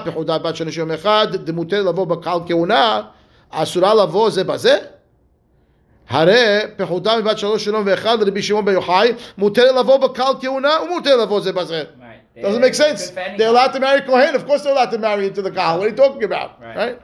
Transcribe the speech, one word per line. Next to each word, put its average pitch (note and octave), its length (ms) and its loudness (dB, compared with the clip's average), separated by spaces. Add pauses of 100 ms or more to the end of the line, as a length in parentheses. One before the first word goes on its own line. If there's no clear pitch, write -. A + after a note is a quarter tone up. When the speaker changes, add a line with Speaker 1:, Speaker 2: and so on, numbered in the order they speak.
Speaker 1:
פחותה D#3+ 320 -4
בת D#3+ 180 -6
שלוש D#3+ 220 -8
יום D#3+ 140 -6
אחד, G#3 440 2
דמותר E3+ 480 -4
לבוא F3+ 240 -2
בקהל E3 400 -4
כהונה, G#3 540 2 (500)
אסורה F3 420 0
לבוא G3+ 360 2
זה F3+ 140 -2
בזה? D#3+ 340 2 (1300)
הרי D#3+ 260 4 (420)
פחותה F#3 400 -2
מבת G#3+ 200 0
שלוש G#3 300 -2
יום G#3 180 -2
ואחד, G3 320 2 (100)
רבי G3 140 -2
שמעון G3+ 240 -2
בר G3+ 60 2
יוחאי, F#3+ 400 2 (260)
מותר G#3 420 4
לבוא B3+ 180 4
בקהל C4 440 0
כהונה C4+ 280 -2 (140)
ומותר C#4+ 340 0
לבוא G#3 240 0
זה F3+ 100 -4
בזה. E3 320 -6 (160)
Speaker 2:
Right. B2 40 -20 (400)
Speaker 1:
Doesn't G3 80 -2
Speaker 2:
They, A#3 80 0
Speaker 1:
make B3+ 140 4
Speaker 2:
they C#4+ 100 0
Speaker 1:
sense. D4+ 260 0
Speaker 2:
could - 40 -18
for F#3 60 -10
any G3 180 -8
Speaker 1:
They're A3 120 2
allowed B3 220 4
Speaker 2:
time. - 20 -6
Speaker 1:
to C4 60 -6
marry C4+ 220 2
Kohen. C4+ 340 2
Of - 120 -6
course C#4+ 160 0
they're C#4 140 0
allowed B3 140 0
to A3+ 60 -2
marry G#3 300 -2
into G3+ 140 -6
the F#3+ 100 -6
Kahal. E3+ 280 0
What G3 80 -2
are - 20 -2
you A#3 60 -6
talking C4+ 280 2
about? E3 260 -4 (120)
Speaker 2:
Right. A2+ 200 -14
Speaker 1:
Right? A#3+ 220 -6